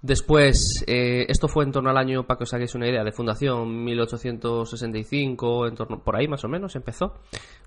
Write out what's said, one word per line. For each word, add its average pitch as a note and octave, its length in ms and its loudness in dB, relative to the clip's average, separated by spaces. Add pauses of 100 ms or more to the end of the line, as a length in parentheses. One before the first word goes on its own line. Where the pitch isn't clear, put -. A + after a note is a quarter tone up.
Después, C#3 840 4
eh, B2 420 2
esto C#3+ 180 4
fue D3 160 2
en C#3 80 0
torno C3 200 0
al C3 60 4
año, C3 280 0
para B2+ 140 -2
que A#2+ 60 -4
os - 100 -8
hagáis A#2+ 180 -4
una A#2+ 160 -2
idea, A#2+ 140 2
de G#2+ 80 -2
fundación, A#2 720 -2
mil A#2+ 180 -2
ochocientos A#2 720 -2
sesenta A2+ 260 -6
y A2 60 -4
cinco, A#2+ 640 0
en A2+ 80 -4
torno, A2+ 280 -6
por G2+ 120 0
ahí B2+ 120 2
más C#3+ 160 -4
o A2+ 40 -4
menos, F3 280 -6
empezó. - 440 -6 (480)